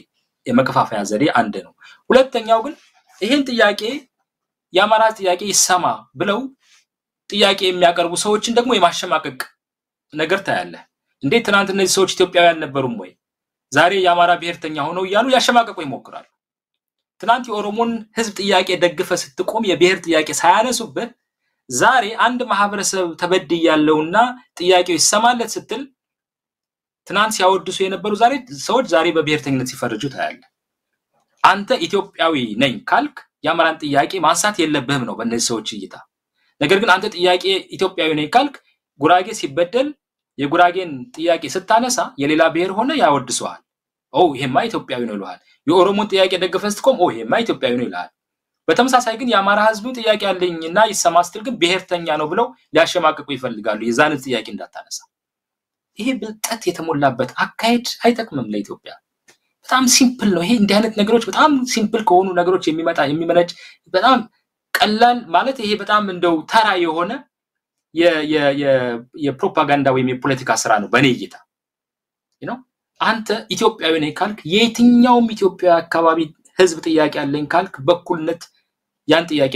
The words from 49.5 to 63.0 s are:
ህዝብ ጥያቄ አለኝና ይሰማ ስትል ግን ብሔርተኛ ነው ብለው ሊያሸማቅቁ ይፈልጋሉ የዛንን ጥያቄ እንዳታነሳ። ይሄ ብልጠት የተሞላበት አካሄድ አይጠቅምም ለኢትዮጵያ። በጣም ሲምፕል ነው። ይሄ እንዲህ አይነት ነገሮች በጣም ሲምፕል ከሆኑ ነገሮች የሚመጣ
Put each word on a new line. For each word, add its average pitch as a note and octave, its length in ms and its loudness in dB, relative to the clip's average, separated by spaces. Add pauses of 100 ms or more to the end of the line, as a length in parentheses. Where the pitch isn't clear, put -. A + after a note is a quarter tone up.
ህዝብ A3 320 0
ጥያቄ G#3+ 300 0
አለኝና F3+ 640 -2
ይሰማ F3 360 0
ስትል G#3+ 200 -8
ግን A#3+ 160 -6
ብሔርተኛ F3 480 -2 (100)
ነው D#3 120 -2
ብለው G#3+ 180 0 (260)
ሊያሸማቅቁ D#3 580 2
ይፈልጋሉ A2+ 520 -6
የዛንን C#3 380 0
ጥያቄ A#2 300 -6
እንዳታነሳ። - 500 -14 (960)
ይሄ A3 180 -4
ብልጠት A3 480 -10
የተሞላበት D3 760 -2
አካሄድ A#3 500 -2 (120)
አይጠቅምም A3 500 -2
ለኢትዮጵያ። - 420 -10 (760)
በጣም C4 200 2
ሲምፕል B3 420 2
ነው። E3+ 120 0
ይሄ G3+ 120 0
እንዲህ G3+ 200 2
አይነት A3 220 2
ነገሮች A3 300 2
በጣም C#4+ 260 4 (140)
ሲምፕል A3 380 -2
ከሆኑ F#3 280 4
ነገሮች F3+ 320 0
የሚመጣ E3 380 -2